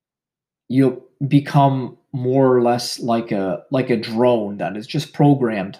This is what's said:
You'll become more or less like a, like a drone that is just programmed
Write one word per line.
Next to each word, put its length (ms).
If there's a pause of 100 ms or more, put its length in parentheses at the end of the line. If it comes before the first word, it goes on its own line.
(680)
You'll 360 (220)
become 720 (160)
more 400
or 80
less 380
like 320
a, 400
like 180
a 80
drone 600
that 200
is 80
just 280
programmed 680